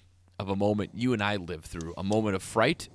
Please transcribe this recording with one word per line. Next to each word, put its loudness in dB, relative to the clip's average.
of -4
a 0
moment 2
you 0
and 0
I 2
lived -8
through, -8
a -4
moment 2
of -4
fright 2